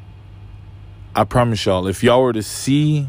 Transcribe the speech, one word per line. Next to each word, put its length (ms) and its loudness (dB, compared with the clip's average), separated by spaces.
I 100 2
promise 400 0
y'all, 220 0
if 160 -4
y'all 200 6
were 120 2
to 80 -4
see 680 0